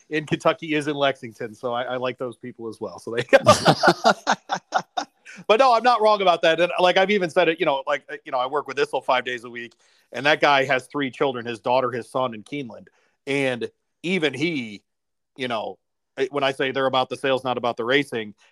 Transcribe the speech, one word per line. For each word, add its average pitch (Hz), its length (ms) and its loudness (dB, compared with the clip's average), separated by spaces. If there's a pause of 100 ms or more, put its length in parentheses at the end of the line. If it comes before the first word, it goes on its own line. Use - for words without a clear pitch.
(100)
in 156 160 -4
Kentucky 160 480 -2
is 147 140 -2
in 147 80 -4
Lexington, 131 580 -4
so 120 180 -6
I, 120 100 -4
I 127 140 -6
like 127 220 -6
those 123 180 -10
people 117 320 -14
as 107 120 -14
well. 101 180 -10
So - 140 -12
there 120 180 -4
you - 80 6
go. - 960 2
<laughs> - 100 -8 (1040)
But 214 100 6
no, 254 160 6
I'm 226 80 2
not 240 180 4
wrong 214 220 4
about 175 200 4
that. 160 180 4
And, 175 180 4
like, 180 180 4
I've 190 140 4
even 190 180 2
said 170 200 2
it, 165 100 0
you 170 80 0
know, 135 200 0
like, 143 240 -2
uh, 151 140 -10
you 151 80 -10
know, 131 60 -2
I 127 80 0
work 139 220 -4
with 131 100 -6
Issel 147 220 0
five 127 240 0
days 120 200 -8
a 123 60 -14
week, 120 240 -14 (380)
and 123 140 -8
that 151 140 4
guy 143 240 4
has 127 220 0
three 139 240 -6
children: 123 340 -2
his 117 160 -8
daughter, 127 300 0
his 120 180 -8
son, 127 260 -4
and 107 100 -16
Keeneland. 113 420 -12 (400)
And 131 420 -2 (340)
even 160 300 -2
he, 127 500 -6 (540)
you 127 120 -6
know, 101 300 -6 (380)
it, 131 160 -2
when 139 120 -2
I 135 80 2
say 131 180 -2
they're 135 160 -2
about 131 220 0
the 127 80 -8
sales, 131 260 -2
not 123 160 -4
about 117 180 -2
the 113 80 -6
racing, 123 500 -2 (180)